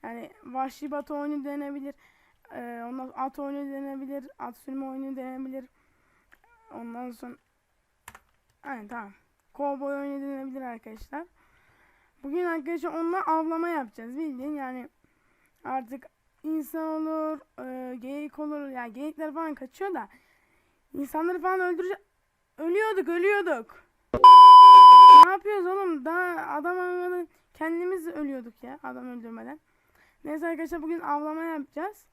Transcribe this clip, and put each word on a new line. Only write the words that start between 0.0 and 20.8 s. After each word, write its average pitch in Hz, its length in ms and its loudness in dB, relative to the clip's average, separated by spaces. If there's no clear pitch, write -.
yani 233 280 -18
Vahşi 262 460 -12
Batı 294 240 -12
oyunu 294 300 -10
denebilir. 285 500 -14
Ee, 240 360 -16
ondan 262 180 -16
sonra 254 100 -20
at 262 220 -12
oyunu 285 340 -12
denebilir. 277 540 -14
At 240 180 -18
sürme 269 300 -14
oyunu 269 300 -14
denebilir. 262 480 -16
Ondan 233 360 -18
sonra 240 260 -20
aynen 233 260 -16
tamam. 214 240 -16
Cowboy 277 400 -8
oyunu 277 280 -12
denebilir 269 400 -14
arkadaşlar. 240 640 -18
Bugün 311 220 -8
arkadaşlar 330 500 -10
onunla 339 320 -8
avlama 320 420 -6
yapacağız. 254 480 -12
Bildiğin 294 380 -12
yani 254 340 -16
artık 254 420 -14
insan 311 640 -10
olur, 311 340 -8
e, 254 360 -16
geyik 277 420 -16
olur. 294 300 -12
Ya 247 180 -14
geyikler 294 480 -14
falan 320 200 -10
kaçıyor 370 400 -14
da 226 140 -14